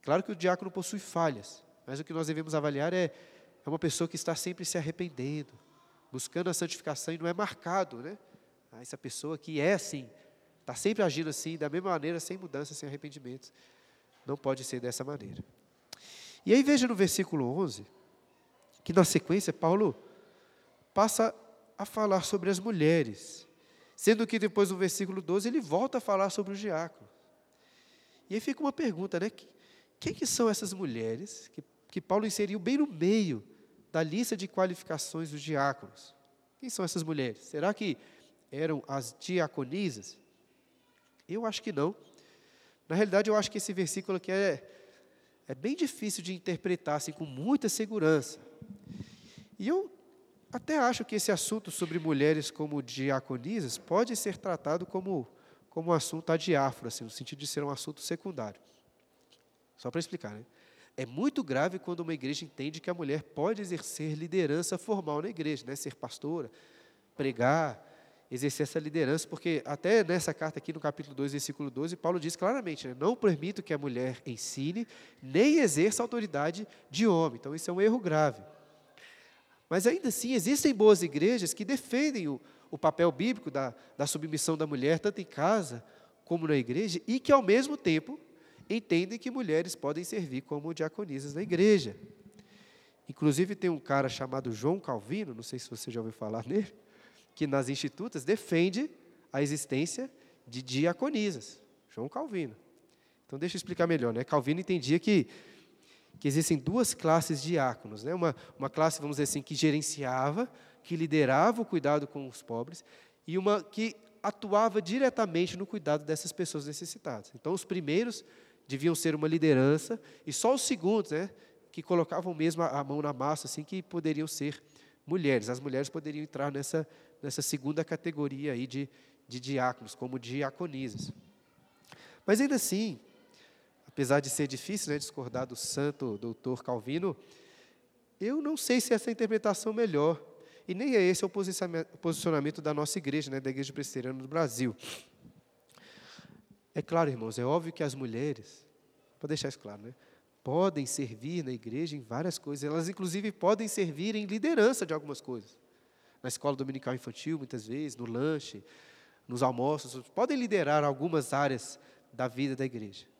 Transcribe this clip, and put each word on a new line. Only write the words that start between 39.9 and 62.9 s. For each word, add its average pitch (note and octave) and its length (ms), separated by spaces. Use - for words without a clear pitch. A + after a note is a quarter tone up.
Eu A3 160
acho A3 180
que A3 80
não. D#3 240
Na D#3+ 80
realidade, G3+ 320
eu G#3+ 80
acho G#3 140
que G#3+ 80
esse G3 160
versículo F#3 420
aqui F3+ 160
é, F#3+ 340
é C3 80
bem F#3+ 220
difícil G#3+ 460
de F3+ 120
interpretar, F3 600
assim, D3+ 160
com D#3+ 140
muita F#3+ 420
segurança. E3 720
E G3+ 100
eu F#4 260
até D4+ 260
acho B3 260
que - 100
esse G#3+ 160
assunto G#3 400
sobre E3 280
mulheres D3+ 520
como D3 320
diaconisas C3+ 960
pode A3+ 380
ser G3 200
tratado E3+ 480
como, F#3 440
como E3 220
um - 20
assunto D#3+ 380
adiáforo, C#3+ 580
assim, A#2 160
no A2 60
sentido - 280
de D3 80
ser D3 160
um C#3+ 80
assunto C#3+ 300
secundário. D3 600
Só B2 140
pra E3 100
explicar, D#3+ 320
né? A2 120
É C3 100
muito G#3 380
grave D#3 340
quando F3 220
uma E3 120
igreja C#3+ 320
entende D3+ 360
que - 100